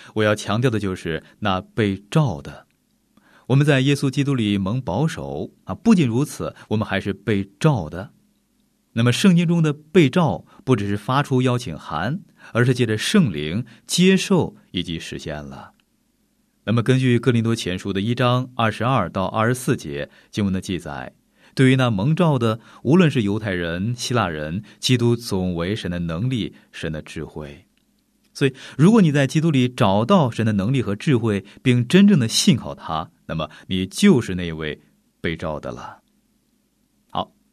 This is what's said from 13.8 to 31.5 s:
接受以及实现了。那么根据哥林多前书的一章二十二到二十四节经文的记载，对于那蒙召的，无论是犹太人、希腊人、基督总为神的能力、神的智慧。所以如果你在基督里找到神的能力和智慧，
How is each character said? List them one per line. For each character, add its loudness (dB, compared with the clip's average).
接 4
受 0
以 -4
及 -6
实 -12
现 -10
了。 -18
那 -2
么 2
根 2
据 2
哥 0
林 2
多 0
前 -6
书 -6
的 -2
一 -2
章 0
二 0
十 -6
二 0
到 -4
二 0
十 0
四 -2
节 -8
经 -2
文 0
的 -2
记 -4
载， -10
对 4
于 4
那 2
蒙 0
召 2
的， 0
无 4
论 6
是 0
犹 0
太 -4
人、 -4
希 -8
腊 0
人、 -6
基 0
督 2
总 -4
为 -4
神 -8
的 -4
能 -4
力、 -4
神 -8
的 -8
智 -12
慧。 -16
所 0
以 -6
如 6
果 6
你 4
在 2
基 0
督 2
里 2
找 2
到 4
神 -2
的 2
能 0
力 0
和 -4
智 0
慧， 0